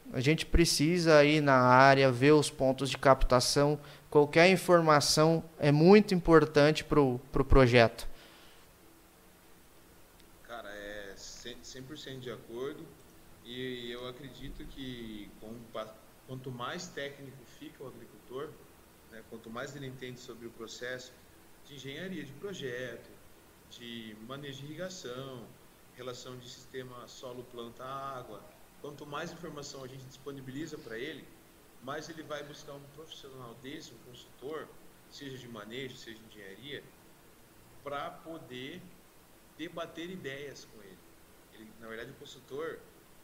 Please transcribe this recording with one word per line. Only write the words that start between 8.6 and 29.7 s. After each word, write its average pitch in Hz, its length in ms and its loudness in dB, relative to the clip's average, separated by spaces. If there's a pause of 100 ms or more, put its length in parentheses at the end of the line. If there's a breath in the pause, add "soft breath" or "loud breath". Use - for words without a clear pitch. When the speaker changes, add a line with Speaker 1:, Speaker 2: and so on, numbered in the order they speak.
Speaker 2:
Cara, 113 240 -14
é 104 460 -12
cem, - 460 -16
cem 127 200 -16
por 147 160 -14
cento 131 220 -14
de 123 100 -10
acordo. 117 540 -10 (600)
E 123 460 -10
eu 123 180 -12
acredito 131 580 -14
que 113 640 -12 (100)
com 110 120 -16 (200)
pa-, 110 220 -10 (320)
quanto 131 240 -12
mais 135 380 -10
técnico 139 480 -12 (220)
fica 151 240 -18
o 127 60 -14
agricultor, 120 600 -14 (600)
né, 110 180 -20
quanto 113 220 -16
mais 135 260 -10
ele 139 100 -14
entende 127 340 -14
sobre 117 260 -18
o 110 40 -12
processo - 640 -14 (540)
de 143 80 -20
engenharia 147 500 -12
de 131 80 -16
projeto, 127 800 -12 (600)
de 117 460 -14 (100)
manejo 139 340 -14
de 143 60 -14
irrigação, 135 800 -12 (520)
relação 127 420 -14
de 123 100 -20
sistema 127 600 -16
solo, 123 360 -16
planta, 117 400 -16
água, 131 580 -12 (380)
quanto 147 260 -16
mais 151 260 -10
informação 143 520 -14